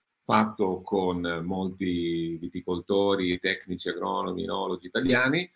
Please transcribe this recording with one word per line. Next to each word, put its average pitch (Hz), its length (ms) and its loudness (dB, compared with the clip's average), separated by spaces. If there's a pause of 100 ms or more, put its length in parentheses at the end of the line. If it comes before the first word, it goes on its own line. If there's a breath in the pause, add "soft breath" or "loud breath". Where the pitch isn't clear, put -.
(240)
fatto 107 560 2
con 87 640 0
molti 87 960 -2
viticoltori, 92 1000 0
tecnici, 92 520 -4
agronomi, 92 520 -2
enologi 92 440 -4
italiani, 131 680 2